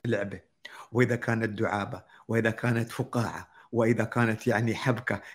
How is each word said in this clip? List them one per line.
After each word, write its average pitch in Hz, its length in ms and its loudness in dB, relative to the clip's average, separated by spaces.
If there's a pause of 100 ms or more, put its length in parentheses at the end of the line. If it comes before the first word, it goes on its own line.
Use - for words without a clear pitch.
لعبة، 101 340 -2 (520)
وإذا 120 240 4
كانت 113 440 -2
دعابة، 98 420 -2 (260)
وإذا 113 220 2
كانت 117 400 0
فقاعة، 117 580 -4 (240)
وإذا 113 320 4
كانت 113 420 0
يعني 113 280 2
حبكة، 113 400 -2
آه، 101 60 -6 (140)